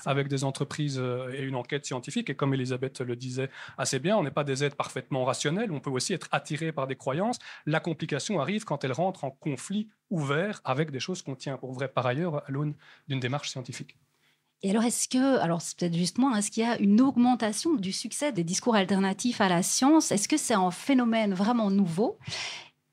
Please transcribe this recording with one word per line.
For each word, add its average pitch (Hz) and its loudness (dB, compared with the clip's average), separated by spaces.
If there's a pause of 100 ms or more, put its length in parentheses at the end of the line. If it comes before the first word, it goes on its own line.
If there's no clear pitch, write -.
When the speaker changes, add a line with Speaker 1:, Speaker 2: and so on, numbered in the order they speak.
Speaker 1:
avec 139 2
des 139 0
entreprises, 143 -2
euh, 127 -4
et 139 -6
une 135 -4
enquête 131 -4
scientifique. 143 -4
Et 139 -4
comme 139 2
Elisabeth 131 -2
le 123 -4
disait 127 -6 (280)
assez 135 -2
bien, 185 2
on 180 2
n'est 139 -2
pas 147 0
des 139 0
êtres 143 -2
parfaitement - -4
rationnels, 160 0
on 143 -4
peut 147 -6
aussi 127 -2
être - -6
attiré 156 -2
par 139 -4
des 131 -6
croyances. 180 -2 (260)
La 156 2
complication 156 -2
arrive 196 -2
quand 147 -4
elles 131 -2
rentrent 180 -2
en 131 -6
conflit 190 -4 (220)
ouvert 160 0
avec 143 0
des 131 -6
choses 180 -6
qu'on 135 -8
tient 135 -6
pour 131 -10
vraies 131 -4
par 131 -2
ailleurs 147 0
à 147 -6
l'aune 147 -2 (340)
d'une 135 -4
démarche 127 -4
scientifique. - -12 (680)
Speaker 2:
Et 196 0
alors, 214 2
est-ce - -2
que, 254 4
alors 165 2
c'est - -10
peut-être 175 0
juste 170 0
moi, 262 4
est-ce 208 -2
qu'il 226 -2
y - 2
a 233 0
une 208 6
augmentation 247 4
du 190 -2
succès 277 -4
des 170 0
discours 185 0
alternatifs 190 2
à 196 4
la 175 4
science ? 302 4
Est-ce - 2
que 302 2
c'est 247 0
un 185 4
phénomène 226 2
vraiment 214 2
nouveau ? 196 2 (760)